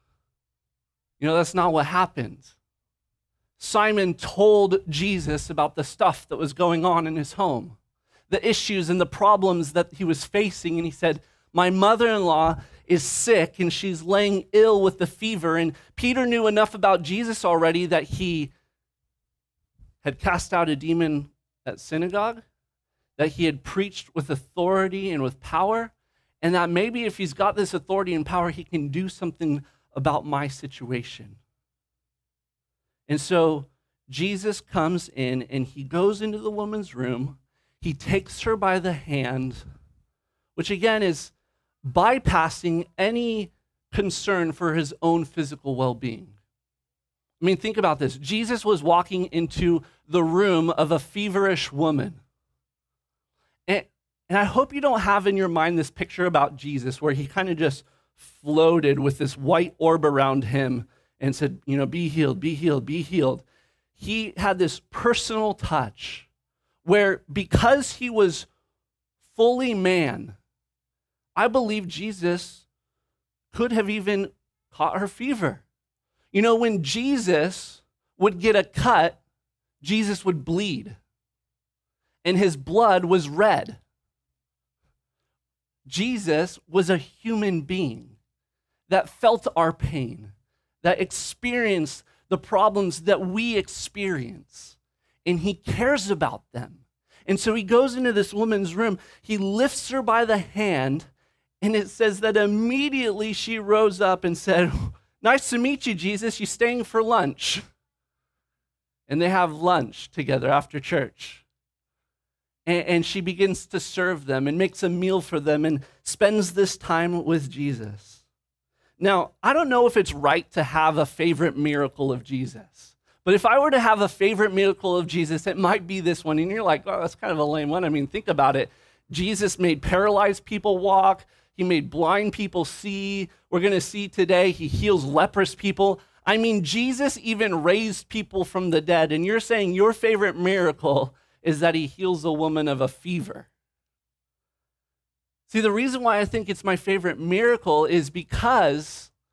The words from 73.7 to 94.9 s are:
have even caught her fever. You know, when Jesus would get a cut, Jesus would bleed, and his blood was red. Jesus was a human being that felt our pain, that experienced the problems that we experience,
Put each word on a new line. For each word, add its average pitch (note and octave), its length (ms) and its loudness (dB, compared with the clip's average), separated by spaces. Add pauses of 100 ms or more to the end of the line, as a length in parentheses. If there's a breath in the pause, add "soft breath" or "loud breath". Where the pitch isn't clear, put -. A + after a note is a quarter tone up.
have G#3+ 160 0
even G3 420 -2 (400)
caught - 280 -2
her G3 100 -4
fever. A3+ 540 -4 (680)
You G3 100 2
know, A#3 140 6
when A3+ 280 2
Jesus F#3 960 -2 (360)
would F#3 220 2
get G#3+ 160 4
a G3 80 4
cut, E3+ 560 2 (600)
Jesus G3+ 420 -2
would E3 220 -2
bleed, D#3+ 500 -4 (1300)
and F3+ 140 2
his F#3 180 2
blood F#3 480 4
was F3 240 2
red. E3 520 0 (2000)
Jesus F3 800 -2
was F3 240 0
a F#3 80 2
human G#3 680 -4
being C#3+ 520 -6 (720)
that - 220 2
felt - 460 2
our E3 180 2
pain, A#2 600 -6 (500)
that E3+ 180 2
experienced G#3 1000 -4 (260)
the F#3 80 0
problems G3 640 2
that F#3 240 2
we A3 320 -2
experience, - 1200 -8 (480)